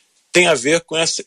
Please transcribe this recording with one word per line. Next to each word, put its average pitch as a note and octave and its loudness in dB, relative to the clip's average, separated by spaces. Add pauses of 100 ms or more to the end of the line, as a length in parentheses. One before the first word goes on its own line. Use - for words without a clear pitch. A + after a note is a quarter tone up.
(300)
tem F3 2
a E3 2
ver D3 0
com - -10
essa, D#3+ -2